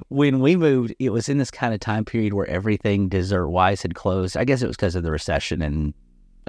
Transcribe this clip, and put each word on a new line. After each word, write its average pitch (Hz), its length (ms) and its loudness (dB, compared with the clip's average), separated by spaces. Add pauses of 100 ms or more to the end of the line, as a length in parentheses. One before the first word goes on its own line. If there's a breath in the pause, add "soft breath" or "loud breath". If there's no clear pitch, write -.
when 139 320 2
we 156 160 4
moved, 135 420 2
it 127 120 0
was 113 180 -2
in 143 80 0
this 135 140 0
kind 117 240 -4
of 101 60 -4
time 110 220 -2
period 107 300 -2
where 98 140 -2
everything 101 640 0
dessert-wise 92 720 0
had 85 120 -4
closed. 92 440 -2
I 127 60 0
guess 131 180 2
it 110 40 2
was - 120 -4
'cause 90 180 0
of 87 60 -2
the 82 80 -2
recession 78 500 -4
in 76 320 -2 (560)